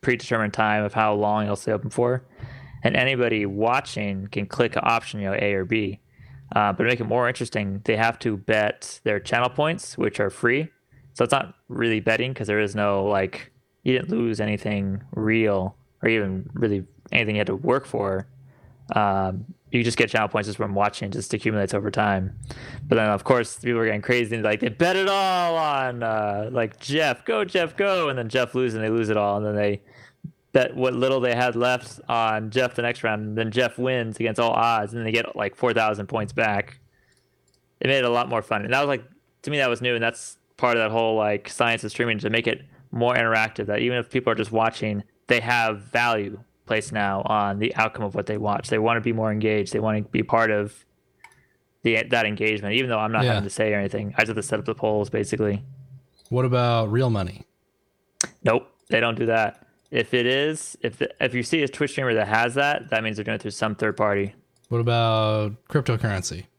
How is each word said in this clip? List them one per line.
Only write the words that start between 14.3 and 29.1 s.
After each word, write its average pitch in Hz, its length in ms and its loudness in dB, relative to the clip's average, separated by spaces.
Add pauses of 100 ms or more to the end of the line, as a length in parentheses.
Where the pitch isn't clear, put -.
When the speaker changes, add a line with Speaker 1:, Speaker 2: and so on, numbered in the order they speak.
Speaker 1:
anything 101 600 -2 (100)
real 107 640 0 (260)
or 113 80 4
even 98 440 0
really 101 320 0 (260)
anything 107 240 2
you 104 40 0
had 101 80 0
to 98 80 -2
work 127 300 0
for. 98 400 -2 (680)
Um, 98 500 0 (260)
you 120 120 2
just 113 140 0
get 117 120 2
channel 110 200 0
points 104 180 -2
just 104 100 -8
from 101 160 -4
watching. 101 360 0
It - 20 -8
just - 220 -6
accumulates 107 420 0
over 101 160 -2
time. 98 440 0 (520)
But - 80 4
then, 110 140 4
of 101 140 0
course, 120 360 2
people 120 220 -2
are 113 40 2
getting 104 160 -2
crazy 117 340 0
and, 113 80 -4
like, 107 180 2
they 120 80 0
bet 170 260 2
it 190 140 2
all 185 480 2
on, 135 440 -2
uh, 107 500 -2
like, 117 280 -4
Jeff. 139 460 0
Go, 220 200 0
Jeff, 170 300 -2
go. 190 340 0
And 131 80 -4
then 117 120 -4
Jeff 127 260 0
loses 127 200 0
and 110 80 -4
they 110 60 0
lose 113 200 2
it 107 80 2